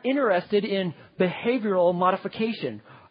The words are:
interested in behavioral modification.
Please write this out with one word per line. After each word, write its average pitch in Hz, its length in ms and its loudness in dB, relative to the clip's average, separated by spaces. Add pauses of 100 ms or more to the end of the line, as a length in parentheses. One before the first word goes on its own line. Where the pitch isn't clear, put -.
interested 214 600 0
in 196 300 -2 (240)
behavioral 185 760 2
modification. 185 880 -2 (280)